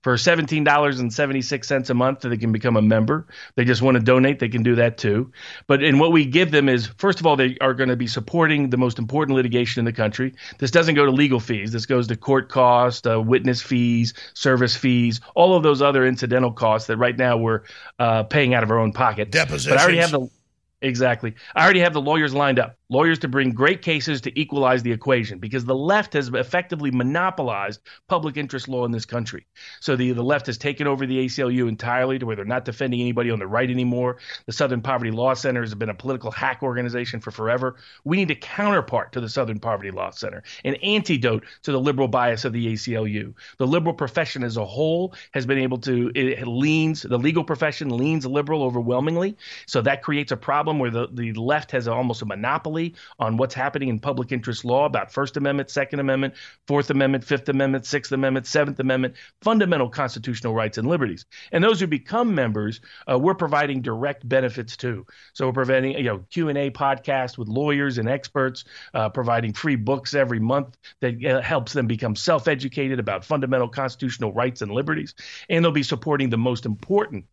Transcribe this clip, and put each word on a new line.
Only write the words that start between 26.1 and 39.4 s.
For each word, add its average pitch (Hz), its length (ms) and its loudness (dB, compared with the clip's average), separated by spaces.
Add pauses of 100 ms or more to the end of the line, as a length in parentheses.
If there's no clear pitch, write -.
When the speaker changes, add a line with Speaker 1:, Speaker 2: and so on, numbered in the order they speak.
Speaker 1:
has 139 160 -2
effectively 147 640 -4
monopolized 127 880 -2 (260)
public 156 300 -2
interest 135 320 -8
law 123 160 -2
in 117 80 -2
this 113 140 -6
country. 117 400 -8 (340)
So 135 160 -2
the, 127 160 0
the 120 100 -2
left 139 220 0
has 113 140 -8
taken 143 280 -4
over 135 200 -2
the 131 140 -2
A 131 80 -2
C 131 120 -6
L 127 100 0
U 123 180 0
entirely 127 500 -2
to 123 80 -6
where 113 100 -4
they're 101 80 -10
not 123 220 -4
defending 123 340 -4
anybody 120 300 -2
on 110 80 -2
the 98 80 -6
right 120 240 0
anymore. 123 480 -2 (260)
The 113 80 -10
Southern 127 300 -2
Poverty 120 280 -2
Law 120 220 0
Center 123 300 -2
has 107 120 -6
been 107 140 -6
a 101 60 -6
political 120 360 -6
hack 135 320 -4
organization 120 580 -4
for 110 100 -12
forever. 123 460 -2 (280)
We 170 140 0
need 180 120 0
a 139 40 0
counterpart 180 800 -2
to 123 100 -6
the 113 80 -8
Southern 113 280 -4